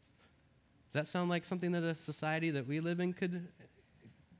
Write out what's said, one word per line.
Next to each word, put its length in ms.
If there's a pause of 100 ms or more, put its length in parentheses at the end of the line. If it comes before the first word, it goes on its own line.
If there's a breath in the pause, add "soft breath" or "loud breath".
(880)
Does 60
that 140
sound 220
like 160
something 260
that 120
a 120
society 560
that 160
we 120
live 200
in 140
could, 340 (920)